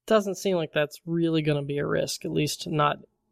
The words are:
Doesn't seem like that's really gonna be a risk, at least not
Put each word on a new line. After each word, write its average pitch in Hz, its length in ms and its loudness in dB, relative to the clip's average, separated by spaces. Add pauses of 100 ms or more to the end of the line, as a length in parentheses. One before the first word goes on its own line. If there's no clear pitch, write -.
Doesn't 196 280 2
seem 190 200 0
like 160 180 -2
that's 151 320 0
really 165 380 2
gonna 147 180 0
be 143 160 -4
a 147 80 -2
risk, 156 400 -2
at 160 60 -4
least 156 360 -2
not 147 300 2 (340)